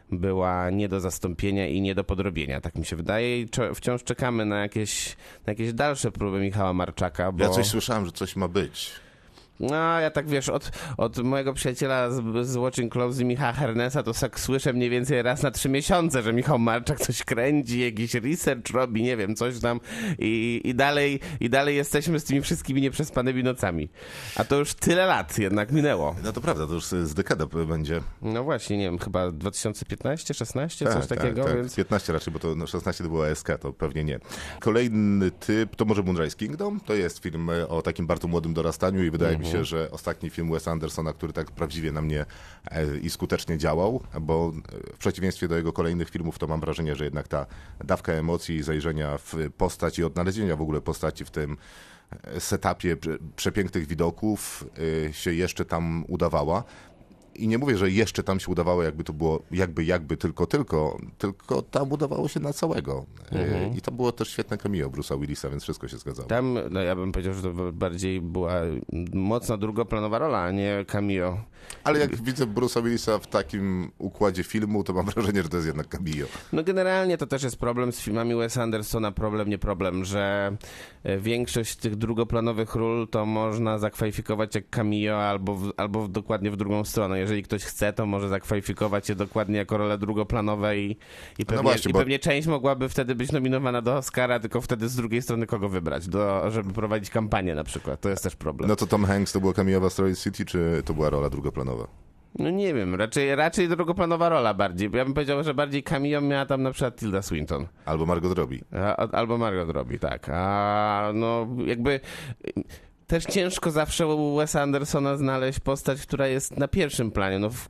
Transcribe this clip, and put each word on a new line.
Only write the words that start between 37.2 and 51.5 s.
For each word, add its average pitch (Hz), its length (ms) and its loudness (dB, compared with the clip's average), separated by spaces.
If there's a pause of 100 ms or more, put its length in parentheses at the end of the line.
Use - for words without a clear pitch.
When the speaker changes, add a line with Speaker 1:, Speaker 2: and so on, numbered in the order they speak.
Speaker 2:
e, 85 180 0
o 82 140 -2
takim 85 260 -2
bardzo 85 200 0
młodym 82 260 0
dorastaniu 90 500 2
i 82 80 4
wydaje 80 260 2
mi 80 60 -2
się, 82 100 -2
Speaker 1:
Mhm. 82 120 2
Speaker 2:
że 80 260 -2
ostatni 82 380 -6
film 82 220 -2
Wesa 80 200 0
Andersona, 80 420 -2
który 78 200 -6
tak - 180 -6
prawdziwie 78 400 -2
na 78 100 -2
mnie, 76 240 0 (460)
e, 76 260 0
i 82 120 -4
skutecznie 85 480 -2
działał, 85 440 2 (200)
bo, 80 320 0 (360)
e, - 40 -16
w - 40 -18
przeciwieństwie 90 500 0
do 82 80 2
jego 82 180 0
kolejnych 85 360 0
filmów, 82 300 -4
to 78 80 -2
mam 78 120 -2
wrażenie, 78 360 -2
że 73 80 -4
jednak 71 240 -4
ta 73 180 -2 (380)
dawka 90 300 0
emocji, 82 500 0
zajrzenia 76 540 -2
w - 180 -10 (220)
postać 87 420 0
i 85 40 2
odnalezienia 90 520 0
w 76 60 -4
ogóle 76 200 0
postaci - 440 -4
w - 60 -18
tym, 76 260 -4 (640)